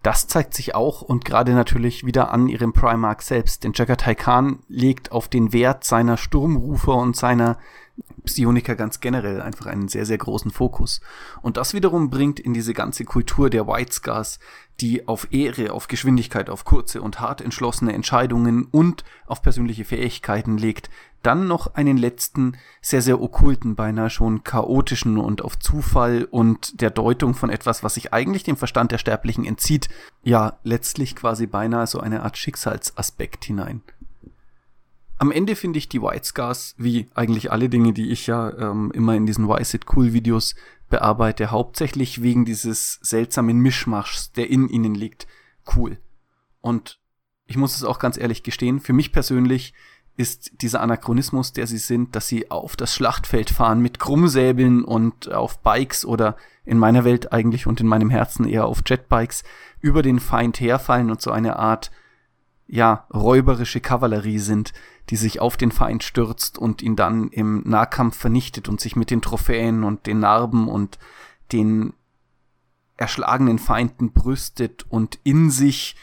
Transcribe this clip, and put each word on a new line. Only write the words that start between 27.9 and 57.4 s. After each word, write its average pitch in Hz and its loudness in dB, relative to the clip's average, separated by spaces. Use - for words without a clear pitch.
sich - -8
eigentlich 190 -2
dem 147 -2
Verstand 120 -2
der 113 -2
Sterblichen 113 -4
entzieht, 135 -2
ja, 110 2
letztlich - -4
quasi 113 -2
beinahe 113 -2
so - -6
eine 110 -4
Art - -6
Schicksalsaspekt - -8
hinein. - -8
Am 143 2
Ende 196 0
finde 165 -4
ich - -8
die 123 -4
White - -6
Scars, - -8
wie 120 -2
eigentlich 113 -2
alle 120 0
Dinge, 117 4
die 110 -4
ich - -4
ja, 117 -4
ähm, 107 -4
immer 113 2
in 107 2
diesen 107 0
Why - 2
Is - -6
It - -8
Cool 123 6
Videos 113 0
bearbeite, 107 0
hauptsächlich 123 -4
wegen 120 4
dieses 110 -6
seltsamen 117 0
Mischmaschs, 123 0
der 120 -4
in 131 2
ihnen 113 0
liegt, 107 -10
cool. - 2
Und 117 -6
ich 107 -8
muss 135 0
es 135 -8
auch 120 -4
ganz 127 -4
ehrlich 117 -6
gestehen, 123 -2
für 131 -2
mich 139 2
persönlich 127 0
ist - -6
dieser 120 -2
Anachronismus, 120 -2
der 120 -6
sie 113 -8
sind, 123 -4
dass 107 -6
sie 113 -6
auf - -8
das - -4
Schlachtfeld - 0
fahren 113 4
mit 120 0
Krummsäbeln 131 4
und 113 -2
auf - -4
Bikes 120 0
oder 110 0
in 113 2
meiner 117 6
Welt 120 2
eigentlich 117 0